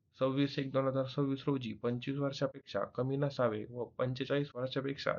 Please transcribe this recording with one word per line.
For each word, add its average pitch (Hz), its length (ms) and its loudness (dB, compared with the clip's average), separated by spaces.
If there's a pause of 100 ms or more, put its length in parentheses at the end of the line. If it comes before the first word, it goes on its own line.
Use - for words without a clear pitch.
(200)
सव्वीस 135 400 2
एक 135 120 -2
दोन 135 160 2
हजार 131 180 2
सव्वीस 135 420 0
रोजी 127 260 0
पंचवीस 123 440 -2
वर्षापेक्षा 139 680 -2
कमी 131 340 0
नसावे 120 520 2
व 120 160 -6
पंचेचाळीस 131 680 0
वर्षापेक्षा 131 640 -2